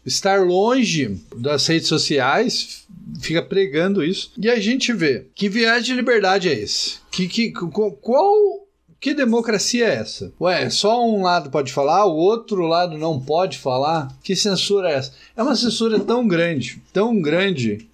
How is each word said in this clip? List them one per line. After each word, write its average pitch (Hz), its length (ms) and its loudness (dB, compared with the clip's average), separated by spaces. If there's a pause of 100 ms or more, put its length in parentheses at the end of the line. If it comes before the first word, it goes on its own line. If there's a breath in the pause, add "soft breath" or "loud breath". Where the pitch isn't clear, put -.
estar 190 420 2
longe 180 720 2 (160)
das 135 320 -2
redes 160 220 0
sociais, 151 1000 0 (340)
fica 156 220 -2
pregando 185 600 0
isso. 180 340 -4
E 214 120 0
a 240 100 2
gente 240 320 0
vê, 151 420 0
que 202 140 -2
viés 226 360 2
de 254 100 -2
liberdade 202 540 2
é 160 40 2
esse? - 460 -4 (120)
Que, 185 160 -2
que, 226 240 -2
qu-, 180 500 -4
qual, 392 640 2 (360)
que 294 140 -2
democracia 240 720 0
é 180 100 2
essa? - 440 -8
Ué, 156 300 0
só 233 360 0
um 214 160 0
lado 175 280 0
pode 135 220 -2
falar, 156 340 2
o 170 100 2
outro 196 500 0
lado 165 320 0
não 156 220 -2
pode 156 380 -2
falar? 139 500 -2 (140)
Que 190 140 -2
censura 196 540 0
é 151 40 0
essa? 131 180 -4 (240 loud breath)
É 226 60 -2
uma 269 140 2
censura 226 440 0
tão 240 280 0
grande, 170 540 -2 (100)
tão 214 280 2
grande, 147 720 0